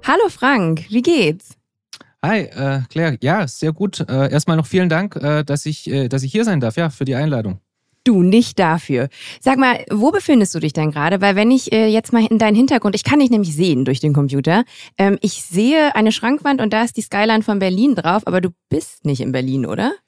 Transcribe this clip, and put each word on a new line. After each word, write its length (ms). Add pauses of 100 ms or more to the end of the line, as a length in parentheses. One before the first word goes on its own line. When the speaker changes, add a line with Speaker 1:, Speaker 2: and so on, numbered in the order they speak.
(100)
Speaker 1:
Hallo 200
Frank, 580
wie 140
geht's? 480 (760)
Speaker 2:
Hi, 200
äh, 440
Claire. 320
Ja, 260
sehr 280
gut. 340
Äh, 240
erstmal 240
noch 80
vielen 240
Dank, 280
äh, 280
dass 220
ich, 200
äh, 220
dass 140
ich 100
hier 140
sein 140
darf, 180
ja, 100
für 160
die 100
Einladung. 460 (440)
Speaker 1:
Du, 180
nicht 360
dafür. 520 (320)
Sag 160
mal, 320
wo 200
befindest 440
du 60
dich 120
denn 200
gerade? 280
Weil 160
wenn 140
ich, 220
äh, 160
jetzt 260
mal 100
in 140
deinen 160
Hintergrund, 400
ich 100
kann 140
dich 100
nämlich 260
sehen 300
durch 160
den 140
Computer. 500 (320)
Ähm, 240
ich 220
sehe 520
eine 160
Schrankwand 520
und 100
da 120
ist 120
die 60
Skyline 400
von 160
Berlin 360
drauf, 300
aber 160
du 80 (220)
bist 340
nicht 160
in 120
Berlin, 340
oder? 260 (160)